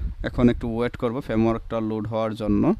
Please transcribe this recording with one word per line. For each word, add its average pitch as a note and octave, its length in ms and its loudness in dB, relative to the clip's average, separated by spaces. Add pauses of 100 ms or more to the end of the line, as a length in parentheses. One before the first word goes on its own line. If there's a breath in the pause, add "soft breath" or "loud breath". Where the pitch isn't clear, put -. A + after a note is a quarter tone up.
(240 loud breath)
এখন B2 240 2
একটু A#2 280 0
ওয়েট A#2+ 200 -2
করব B2 240 -2
ফ্রেমওয়ার্কটা A2+ 600 0
লোড A2 260 -2
হওয়ার A2 280 -2
জন্য। G#2+ 460 2